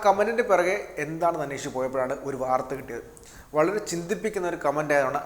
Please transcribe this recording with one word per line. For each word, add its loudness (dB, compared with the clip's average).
കമന്റിന്റെ 4
പിറകെ 4
എന്താണെന്ന് 0
അന്വേഷിച്ച് -6
പോയപ്പോഴാണ് -2
ഒരു -4
വാർത്ത 0
കിട്ടിയത്. -12
വളരെ 4
ചിന്തിപ്പിക്കുന്ന -4
ഒരു -6
കമന്റ് 2
ആയതാണ് 2